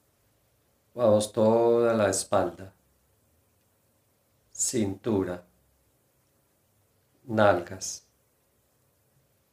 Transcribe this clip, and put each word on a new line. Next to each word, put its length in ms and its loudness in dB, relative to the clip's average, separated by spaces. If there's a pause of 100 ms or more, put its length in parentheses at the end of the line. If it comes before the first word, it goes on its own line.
(960)
Vamos 360 2
toda 600 2
la 160 0
espalda, 640 -4 (1800)
cintura, 920 -4 (1800)
nalgas, 840 -2 (1500)